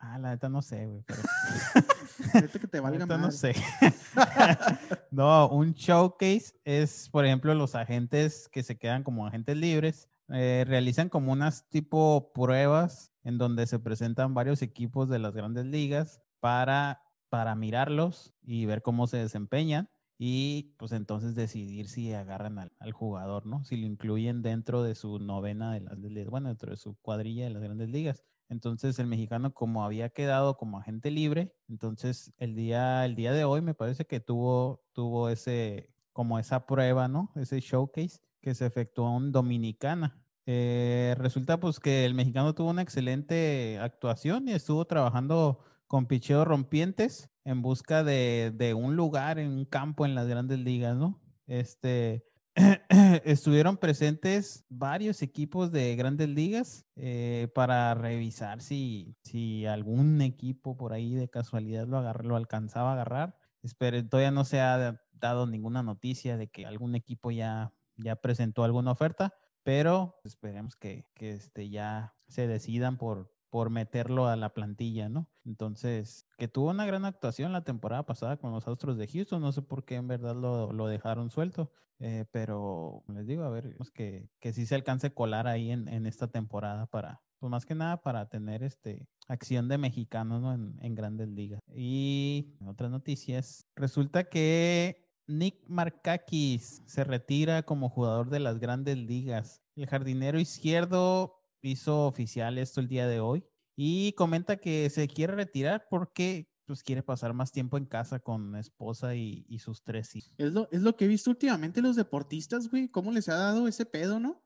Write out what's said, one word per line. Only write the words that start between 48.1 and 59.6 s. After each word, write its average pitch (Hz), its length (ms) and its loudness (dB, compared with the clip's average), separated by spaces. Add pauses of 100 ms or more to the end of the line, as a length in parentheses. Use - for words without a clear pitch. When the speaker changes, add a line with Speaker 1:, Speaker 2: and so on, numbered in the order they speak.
Speaker 1:
de 117 180 2
un 127 220 0
lugar 156 420 0
en 147 140 -2
un 135 140 -2
campo 143 400 0
en 139 100 2
las 120 120 0
grandes 127 320 0
ligas, 123 360 0
¿no? 165 260 0 (240)
Este, 120 800 -2 (300)
<clears throat> 196 340 8 (340)
estuvieron 151 540 6
presentes 160 920 0
varios 147 520 -2
equipos 170 500 -2
de 123 240 2
grandes 143 340 0
ligas, 190 560 -2 (100)
eh, 120 580 -2
para 123 420 4
revisar 117 680 -4
si, 117 600 -8
si 110 420 -4